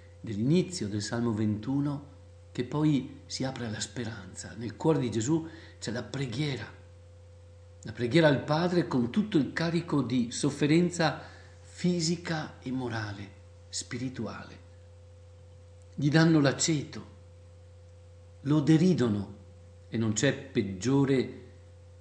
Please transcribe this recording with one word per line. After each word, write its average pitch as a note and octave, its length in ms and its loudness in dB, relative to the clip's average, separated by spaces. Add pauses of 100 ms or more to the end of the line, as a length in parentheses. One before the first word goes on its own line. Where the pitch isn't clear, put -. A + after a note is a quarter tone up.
(200)
dell'inizio A#2 680 0
del G#2 160 -4
Salmo A#2 300 -2
ventuno, B2+ 720 -2 (440)
che E3 120 -4
poi D3+ 640 0
si - 160 -6
apre B2+ 240 -6
alla G#2+ 120 -6
speranza. F#2+ 800 -10
Nel A#2 180 -8
cuore D#3+ 220 2
di B2 140 -2
Gesù B2+ 360 0 (300)
c'è - 140 -8
la A#2 100 -6
preghiera, C3 640 -6 (1200)
la G#2+ 80 -10
preghiera B2+ 360 4
al C#3 160 4
Padre E3+ 440 0
con A#2+ 240 0
tutto G3+ 260 2
il C3 160 0
carico E3 480 0
di A#2+ 300 0
sofferenza D#3 1000 2 (460)
fisica E3 880 -2
e C3 100 -6
morale, A2 580 -6 (380)
spirituale. - 920 -8 (1400)
Gli C#3+ 120 0
danno D#3+ 320 6
l'aceto, C#3 640 0 (1400)
lo D3 180 2
deridono, C3+ 800 4 (520)
e B2 80 -4
non A2 160 2
c'è C3+ 240 2
peggiore B2 1040 0 (600)